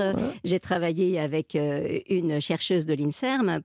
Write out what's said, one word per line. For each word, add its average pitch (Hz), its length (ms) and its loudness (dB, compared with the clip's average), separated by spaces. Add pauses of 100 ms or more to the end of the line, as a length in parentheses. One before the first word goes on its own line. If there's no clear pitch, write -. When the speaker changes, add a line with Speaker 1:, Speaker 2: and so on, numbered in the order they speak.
(180)
Speaker 1:
Ouais. 254 160 -2 (100)
Speaker 2:
J'ai 180 160 2
travaillé 175 580 0
avec, 151 380 -2
euh, 147 440 0 (100)
une 156 320 2
chercheuse 165 440 0
de 156 80 0
l'inserm 170 720 0